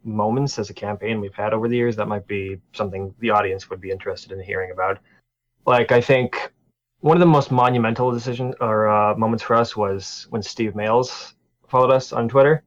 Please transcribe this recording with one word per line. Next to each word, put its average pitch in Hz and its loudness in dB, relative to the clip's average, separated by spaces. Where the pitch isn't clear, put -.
moments 113 0
as 104 -6
a 104 -16
campaign 104 -6
we've 98 -10
had 107 -2
over 113 -2
the 120 0
years, 120 0
that 104 -4
might 104 -6
be 98 -8
something 98 -8
the 113 0
audience 98 0
would 92 -10
be 95 -8
interested 95 -8
in 95 -12
hearing 95 -8
about. 92 -2
Like, 120 4
I 120 6
think - 0
one 160 4
of - 4
the 175 6
most 147 4
monumental 123 2
decisions 123 -6
or, 110 0
uh, 107 2
moments 113 0
for 117 2
us 117 0
was 98 -4
when 113 -6
Steve 107 -6
Mails 110 -2
followed 127 4
us 131 2
on 117 -2
Twitter 139 4